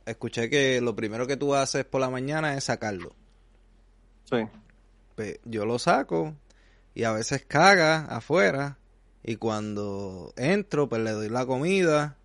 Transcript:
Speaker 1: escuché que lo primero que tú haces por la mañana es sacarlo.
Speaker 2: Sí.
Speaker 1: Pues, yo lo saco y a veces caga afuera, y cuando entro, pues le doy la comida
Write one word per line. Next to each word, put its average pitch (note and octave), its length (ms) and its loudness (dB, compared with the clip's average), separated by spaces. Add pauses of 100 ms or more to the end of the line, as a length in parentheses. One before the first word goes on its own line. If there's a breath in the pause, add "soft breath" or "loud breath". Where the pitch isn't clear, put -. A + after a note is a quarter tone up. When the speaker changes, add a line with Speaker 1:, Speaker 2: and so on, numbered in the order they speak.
Speaker 1:
escuché A#2 440 -4
que C3 300 4
lo A#2+ 160 0
primero A2+ 320 -4
que C#3 80 -2
tú C#3 180 0
haces C3+ 300 0
por - 160 -2
la C3 100 0
mañana C#3+ 460 -2
es C#3 80 -6
sacarlo. G#2 480 -4 (1120)
Speaker 2:
Sí. B2+ 140 -2 (800)
Speaker 1:
Pues, G#2 280 -8
yo A2 220 -4
lo A#2+ 140 0
saco E3+ 540 0 (640 soft breath)
y A2+ 80 -2
a A2+ 80 2
veces A#2 340 -2
caga D#3+ 600 6
afuera, C#3+ 720 0 (440)
y A2+ 140 -6
cuando G2+ 1040 -4
entro, D3 520 0
pues A2+ 120 -2
le A2 100 -2
doy G#2+ 180 -4
la B2 160 -2
comida D3 800 0